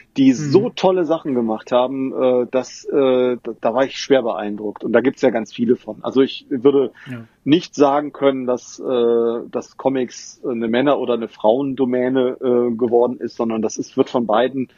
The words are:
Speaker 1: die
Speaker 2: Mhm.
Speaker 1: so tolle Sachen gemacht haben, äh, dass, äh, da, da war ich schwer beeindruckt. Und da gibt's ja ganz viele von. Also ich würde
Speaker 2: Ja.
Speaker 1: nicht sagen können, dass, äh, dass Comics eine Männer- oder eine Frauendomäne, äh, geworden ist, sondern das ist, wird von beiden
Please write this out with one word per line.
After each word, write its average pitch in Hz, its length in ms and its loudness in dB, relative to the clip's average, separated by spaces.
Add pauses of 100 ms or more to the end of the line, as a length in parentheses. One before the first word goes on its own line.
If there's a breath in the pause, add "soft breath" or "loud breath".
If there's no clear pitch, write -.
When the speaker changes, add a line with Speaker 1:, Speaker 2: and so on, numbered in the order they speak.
(180)
Speaker 1:
die 135 120 6
Speaker 2:
Mhm. 131 60 8
Speaker 1:
so 151 340 2
tolle 185 340 0
Sachen 156 320 -2
gemacht 113 380 -2
haben, 131 400 0
äh, 127 360 2
dass, - 360 -6
äh, 127 580 2
da, 117 160 -8
da 113 140 0
war 131 100 0
ich 131 140 -4
schwer 131 260 2
beeindruckt. 104 640 -6
Und 113 80 0
da 117 80 6
gibt's 127 200 -2
ja 135 80 4
ganz 110 240 -2
viele 120 220 0
von. 107 280 -8
Also 120 180 2
ich - 280 -2
würde 135 440 2 (180 loud breath)
Speaker 2:
Ja. 117 140 -14 (180 loud breath)
Speaker 1:
nicht 160 320 0
sagen 143 380 2
können, 135 320 0
dass, 123 340 -4
äh, 117 720 0
dass - 240 -8
Comics - 720 -6
eine 117 200 -4
Männer- 127 300 2
oder 120 160 -2
eine 113 120 -6
Frauendomäne, 127 1120 0
äh, 120 380 0
geworden 120 420 2
ist, 117 160 -10
sondern 113 260 -2
das 107 160 -4
ist, - 200 -8
wird 131 120 0
von 120 160 -2
beiden 123 520 0